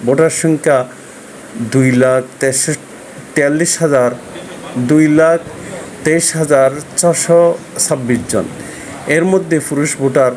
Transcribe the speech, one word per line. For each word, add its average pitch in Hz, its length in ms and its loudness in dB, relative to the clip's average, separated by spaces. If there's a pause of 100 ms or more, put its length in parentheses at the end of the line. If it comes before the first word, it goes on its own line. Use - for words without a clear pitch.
ভোটার 151 340 2
সংখ্যা 151 380 2 (920)
দুই 131 160 4 (140)
লাখ 131 200 2 (180)
তেইশ 147 1300 -2 (100)
হাজার, 131 280 4 (800)
দুই 156 160 6 (140)
লাখ 165 220 4 (640)
তেইশ 165 220 2 (120)
হাজার 139 320 4 (280)
ছশো 170 420 4 (440)
ছাব্বিশ 127 360 0 (120)
জন। 92 140 0 (680)
এর 165 160 2
মধ্যে 165 240 0 (100)
পুরুষ 147 240 -2 (100)
ভোটার 131 360 2